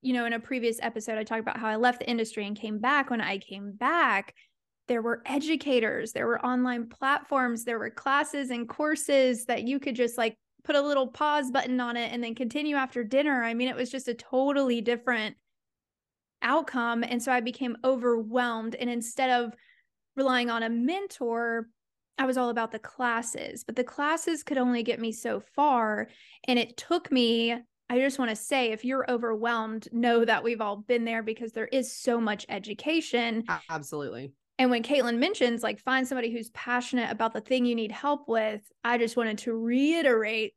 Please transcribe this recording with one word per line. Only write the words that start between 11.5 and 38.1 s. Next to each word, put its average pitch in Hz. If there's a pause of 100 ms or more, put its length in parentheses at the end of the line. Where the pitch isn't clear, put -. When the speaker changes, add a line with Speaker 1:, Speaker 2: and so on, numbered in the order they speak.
Speaker 1:
button 254
on 240
it 240
and 240
then 226
continue 294
after 262
dinner. 262
I 233
mean, 247
it 247
was 240
just 262
a 233
totally 262
different 233 (1040)
outcome. 240
And 233
so 262
I 247
became 247
overwhelmed. 233
And 240
instead 240
of 240 (640)
relying 254
on 233
a 226
mentor, 233 (500)
I 269
was 262
all 247
about 226
the 226
classes, -
but 233
the 254
classes 311
could 269
only 247
get 233
me 226
so 220
far. 226 (400)
And 247
it 226
took -
me, 233 (380)
I 247
just 269
wanna 233
say, 247
if 220
you're 262
overwhelmed, 226
know 233
that 220
we've 233
all 208
been 233
there 226
because 220
there 220
is 254
so 233
much 208
education. 233
Speaker 2:
A-, 165
absolutely. 139 (240)
Speaker 1:
And 254
when 240
Caitlin 240
mentions, 247
like, 214
find 262
somebody 247
who's 226
passionate 247
about 226
the -
thing 262
you 240
need 220
help 285